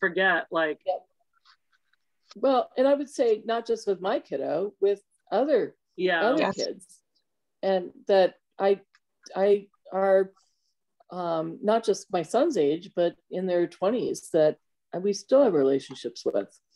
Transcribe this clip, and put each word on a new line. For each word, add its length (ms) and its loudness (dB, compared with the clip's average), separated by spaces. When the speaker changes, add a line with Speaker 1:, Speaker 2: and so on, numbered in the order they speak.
Speaker 1:
forget, 500 0
like 360 -2
Speaker 2:
Yep. 200 -4
Well, 400 0
and 120 2
I 60 4
would 160 -2
say 340 0
not 220 -4
just 200 -4
with 140 -2
my 200 -2
kiddo, 600 -6
with 200 2
other, 420 0
Speaker 1:
Yeah. 260 0
Speaker 2:
other 160 2
Speaker 3:
Yes. 180 0
Speaker 2:
kids. 460 -10
And 300 -2
that 300 4
I, 220 2
I 320 2
are, 400 2
um, 520 -6
not 220 0
just 280 -4
my 100 -2
son's 340 0
age, 380 0
but 220 0
in 160 -6
their 200 0
twenties 680 -4
that 260 2
we 140 0
still 320 2
have 100 2
relationships 680 -2
with, 340 -4